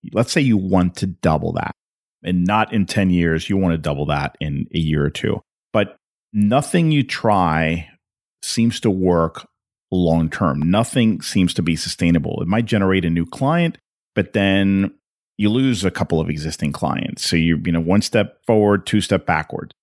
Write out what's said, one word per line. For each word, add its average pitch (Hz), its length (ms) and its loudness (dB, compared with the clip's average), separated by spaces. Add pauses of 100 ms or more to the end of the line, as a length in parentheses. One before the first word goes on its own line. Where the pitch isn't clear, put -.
(120)
Let's 113 200 -2
say 160 100 2
you 117 160 4
want 92 380 2
to 95 100 -4
double 85 480 -2
that, - 180 -6 (500)
and 90 220 0
not 107 260 0
in 107 140 0
ten 95 240 0
years, 85 400 0
you 98 80 -2
want 92 160 0
to 82 60 -2
double 73 280 -4
that 73 320 -4
in 71 360 -4
a 82 40 -2
year 76 240 0
or 73 60 0
two. - 320 -4 (320)
But 104 240 -2 (380)
nothing 139 580 2
you 143 100 2
try 85 880 0 (540)
seems - 380 0
to 117 100 2
work 90 580 0 (420)
long-term. 82 720 2 (100)
Nothing 110 520 0
seems 92 320 0
to - 80 -2
be 85 120 0
sustainable. 82 680 -2
It 85 60 -4
might 110 180 0
generate 95 400 0
a 82 40 0
new 85 140 0
client, 165 540 -2 (360)
but - 200 -2
then 98 580 2 (460)
you 104 100 2
lose 117 380 0
a 87 40 2
couple - 300 -2
of 82 80 -2
existing 76 440 -6
clients. - 520 -6
So - 120 -2
you're, 82 280 2
you 87 80 -2
know, 82 80 0
one 92 220 2
step - 420 -2
forward, 104 400 2
two 107 160 0
step 95 240 -2
backward. - 480 -4 (100)